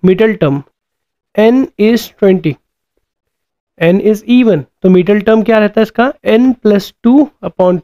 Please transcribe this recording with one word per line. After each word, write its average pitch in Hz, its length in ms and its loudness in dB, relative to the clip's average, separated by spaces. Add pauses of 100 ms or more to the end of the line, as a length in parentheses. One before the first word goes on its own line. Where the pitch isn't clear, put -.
मिडिल 202 300 2
टर्म 143 260 -2 (720)
n 226 220 2 (220)
is 220 240 0 (100)
twenty, 185 380 0 (1300)
n 175 200 0 (120)
is 208 100 -4 (140)
even, 214 280 2 (180)
तो 190 80 2
मिडिल 185 320 2
टर्म 220 220 0
क्या 220 160 0
रहता 208 220 -2
है - 20 0
इसका, 233 240 -2 (200)
n 226 200 2 (160)
plus 202 240 0 (180)
two 269 200 2 (200)
upon 180 380 -2